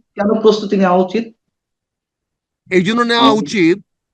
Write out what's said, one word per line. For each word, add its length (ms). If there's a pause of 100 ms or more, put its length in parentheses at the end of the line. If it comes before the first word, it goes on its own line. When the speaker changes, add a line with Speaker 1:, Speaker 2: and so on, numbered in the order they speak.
(140)
Speaker 1:
কেন 280
প্রস্তুতি 340
নেওয়া 280
উচিত? 300 (1400)
Speaker 2:
এই 120
জন্য 200
নেওয়া 200
Speaker 1:
আওয়ামী 200
Speaker 2:
উচিত 420 (300)